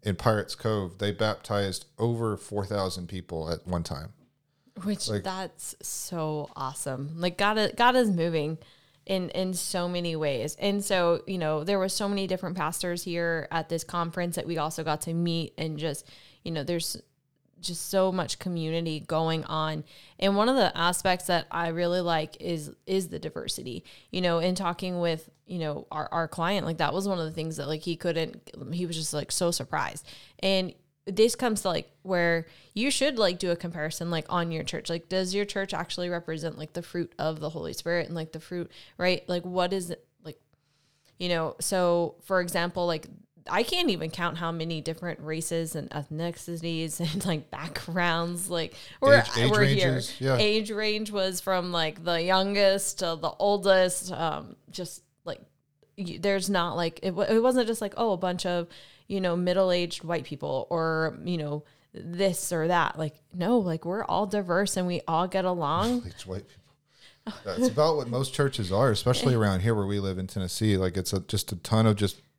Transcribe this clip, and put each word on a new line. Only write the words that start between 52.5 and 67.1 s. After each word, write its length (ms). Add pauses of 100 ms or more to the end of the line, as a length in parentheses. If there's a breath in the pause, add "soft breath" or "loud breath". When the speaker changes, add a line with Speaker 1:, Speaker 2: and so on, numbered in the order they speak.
Speaker 2:
to 200
the 200
oldest, 720
um, 420 (160)
just, 320 (220)
like, 160 (580)
y-, 220
there's 280
not, 280
like, 260
it 100
wa-, 120
it 180
wasn't 240
just, 140
like, 160
oh, 160
a 40
bunch 300
of, 220 (400 loud breath)
you 120
know, 160
middle-aged 680
white 200
people 460
or, 540
you 120
know, 280 (280 soft breath)
this 600
or 160
that. 300
Like, 220 (140)
no, 240
like, 260
we're 200
all 220
diverse 500
and 100
we 200
all 200
get 180
along. 520
Speaker 1:
Middle-aged 300
white 220
people. 840 (100)